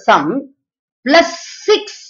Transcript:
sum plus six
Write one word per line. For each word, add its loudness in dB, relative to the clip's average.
sum 2
plus 2
six 2